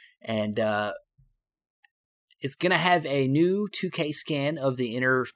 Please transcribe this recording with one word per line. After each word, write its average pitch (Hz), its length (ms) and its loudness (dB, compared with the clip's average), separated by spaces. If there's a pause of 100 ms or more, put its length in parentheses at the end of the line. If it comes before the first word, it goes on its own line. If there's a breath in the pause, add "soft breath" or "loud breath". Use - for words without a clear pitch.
(220 soft breath)
And, 107 380 -4
uh, 104 320 0 (1500)
it's 135 140 -4
gonna 180 220 2
have 170 280 4
a 135 240 2
new 185 420 2
two - 180 -2
K 151 220 -2
scan 147 460 -2
of 135 180 0
the 120 220 -4
inner 127 280 2 (100)